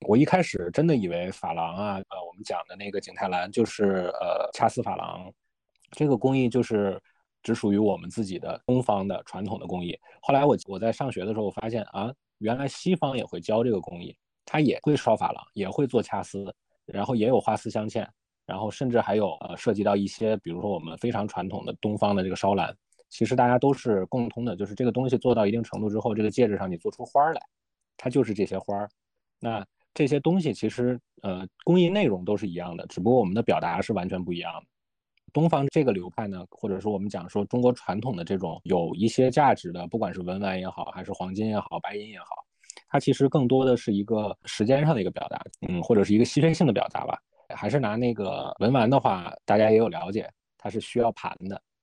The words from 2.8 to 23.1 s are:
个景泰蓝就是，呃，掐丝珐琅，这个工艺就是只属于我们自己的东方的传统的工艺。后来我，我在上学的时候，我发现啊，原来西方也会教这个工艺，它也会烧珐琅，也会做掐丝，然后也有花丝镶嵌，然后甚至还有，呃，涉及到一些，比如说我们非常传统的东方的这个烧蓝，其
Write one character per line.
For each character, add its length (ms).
个 100
景 140
泰 120
蓝 240
就 140
是， 540
呃， 340
掐 160
丝 140
珐 120
琅， 360
这 160
个 80
工 220
艺 100
就 140
是 400
只 140
属 180
于 60
我 180
们 100
自 160
己 140
的 300
东 160
方 240
的 180
传 180
统 160
的 60
工 180
艺。 140
后 100
来 140
我， 100
我 100
在 140
上 200
学 140
的 80
时 60
候， 60
我 60
发 180
现 220
啊， 200
原 180
来 100
西 280
方 200
也 80
会 160
教 240
这 60
个 100
工 220
艺， 140
它 160
也 220
会 140
烧 200
珐 160
琅， 220
也 160
会 160
做 160
掐 220
丝， 280
然 180
后 100
也 120
有 120
花 160
丝 140
镶 180
嵌， 200
然 100
后 140
甚 180
至 100
还 160
有， 260
呃， 140
涉 160
及 120
到 120
一 120
些， 300
比 120
如 100
说 120
我 80
们 180
非 140
常 160
传 200
统 160
的 100
东 220
方 200
的 80
这 60
个 60
烧 200
蓝， 200
其 140